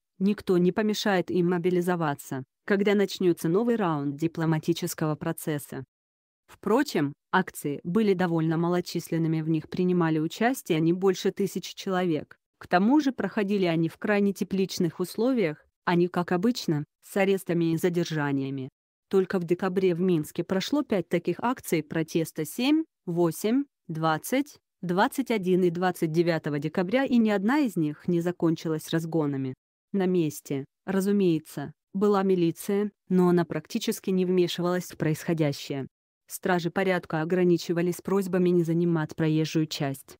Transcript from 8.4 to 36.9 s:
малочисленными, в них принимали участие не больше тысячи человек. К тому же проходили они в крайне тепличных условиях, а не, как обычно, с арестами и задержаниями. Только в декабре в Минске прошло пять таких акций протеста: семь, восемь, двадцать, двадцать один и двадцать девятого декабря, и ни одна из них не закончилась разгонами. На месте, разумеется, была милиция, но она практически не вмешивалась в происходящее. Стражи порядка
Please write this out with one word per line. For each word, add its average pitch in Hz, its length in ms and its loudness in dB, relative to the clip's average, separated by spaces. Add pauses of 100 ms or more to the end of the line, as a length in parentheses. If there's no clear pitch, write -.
малочисленными, 170 840 -2
в 156 80 -4
них 156 200 -2
принимали 180 480 2
участие 175 640 0
не 165 140 4
больше 185 380 0
тысячи - 440 -6
человек. 180 600 -4 (200)
К - 100 -20
тому 214 320 4
же 277 120 0
проходили 202 540 -2
они 165 220 2
в 160 100 -6
крайне 202 360 0
тепличных 185 680 -2
условиях, 214 640 -2 (220)
а 185 80 2
не, 175 140 4
как 175 240 -2
обычно, 180 540 0 (180)
с - 120 -10
арестами 185 580 0
и 165 40 0
задержаниями. 143 880 -2 (440)
Только 190 260 2
в 180 60 -2
декабре 180 500 0
в 165 80 -2
Минске 170 420 0
прошло 190 380 -2
пять 196 260 -2
таких 175 320 -2
акций 185 440 -2
протеста: 160 640 -4
семь, 294 380 0 (220)
восемь, 180 600 0 (220)
двадцать, 160 720 -2 (240)
двадцать 202 480 0
один 185 340 2
и 180 60 4
двадцать 175 420 -2
девятого 160 460 0
декабря, 185 480 -2
и 247 120 2
ни 220 120 4
одна 208 300 2
из 262 160 0
них 151 320 -2
не 175 140 2
закончилась 165 680 -2
разгонами. 151 640 -2 (400)
На 190 140 0
месте, 151 580 -2 (220)
разумеется, 185 840 0 (200)
была 196 300 2
милиция, 190 680 0 (160)
но 180 220 4
она 175 160 4
практически - 640 -6
не 185 160 2
вмешивалась 180 680 0
в - 60 -18
происходящее. 151 880 -2 (400)
Стражи 175 420 -2
порядка 180 540 -2